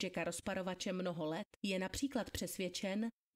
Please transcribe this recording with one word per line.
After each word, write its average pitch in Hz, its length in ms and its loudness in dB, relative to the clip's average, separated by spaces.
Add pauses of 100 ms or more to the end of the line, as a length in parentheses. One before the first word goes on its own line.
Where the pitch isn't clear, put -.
Jacka 180 220 0
Rozparovače 185 680 0
mnoho 175 340 0
let, 165 200 0 (160)
je 190 160 4
například 196 520 0
přesvědčen, 190 800 0 (280)